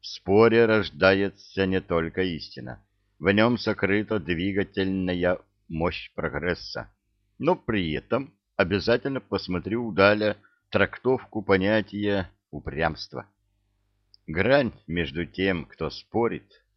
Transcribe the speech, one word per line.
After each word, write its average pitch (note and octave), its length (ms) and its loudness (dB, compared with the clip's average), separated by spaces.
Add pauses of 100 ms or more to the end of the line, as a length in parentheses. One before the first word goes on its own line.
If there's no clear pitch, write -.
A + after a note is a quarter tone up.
В - 60 -18
споре A2+ 600 4
рождается G2 960 2
не F#2+ 160 2
только E2+ 420 -2
истина, C#2 640 -8 (340)
в F2 140 0
нем A2 260 4
сокрыта G#2 600 -2
двигательная F#2 1200 -2 (300)
мощь E2+ 460 -4
прогресса. - 760 -6 (480)
Но D#3+ 160 0
при F#2+ 380 -2
этом A#2 400 -6 (240)
обязательно A2+ 640 0
посмотри F#2+ 560 -4
у A#2 160 -6
Даля G#2 440 4 (340)
трактовку A2 720 -2
понятия G2+ 880 0 (200)
упрямства. D2 760 -6 (1000)
Грань A2+ 460 2 (140)
между E2 400 -4
тем, F#2 400 -2
кто D#2 240 -8
спорит - 760 -6 (120)